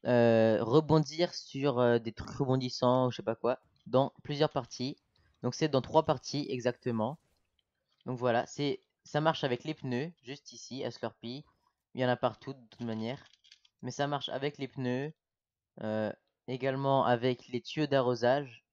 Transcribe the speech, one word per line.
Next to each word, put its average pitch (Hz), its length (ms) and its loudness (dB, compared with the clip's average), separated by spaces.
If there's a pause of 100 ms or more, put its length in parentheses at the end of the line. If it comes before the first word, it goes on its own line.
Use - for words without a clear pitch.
Euh, 113 560 6
rebondir 156 720 2
sur, 135 460 -2
euh, 120 200 6
des 113 140 -6
trucs - 240 -10
rebondissants 127 720 2
ou 123 40 0
je - 60 -10
sais 101 60 -10
pas 117 120 -2
quoi 123 240 -2 (280)
dans 131 260 2 (100)
plusieurs 147 280 0
parties. 127 460 -6 (460)
Donc 123 120 -2
c'est 156 140 0
dans 135 120 2
trois 156 240 2
parties 143 440 -4
exactement. 120 680 -2 (880)
Donc 127 120 -6
voilà, 117 280 0
c'est, - 360 -4 (220)
ça - 180 -4
marche 156 220 0
avec 123 200 -2
les 151 100 -6
pneus, 139 400 -4 (100)
juste 135 300 -16
ici, 120 300 -12
à 120 80 -4
Slurpee. 120 540 -10 (480)
Il 127 80 -4
y 127 40 2
en 123 40 2
a 123 60 2
partout 127 380 -6
de 131 60 -16 (100)
toute - 120 -16
manière. 113 420 -6 (580)
Mais 127 100 -8
ça 143 160 -2
marche 143 220 -6
avec 143 280 -6
les 135 100 -6
pneus, 131 460 -4 (680)
euh, 107 300 -2 (360)
également 135 580 0
avec 123 420 0
les 123 140 -6
tuyaux 151 260 -4
d'arrosage. 127 840 2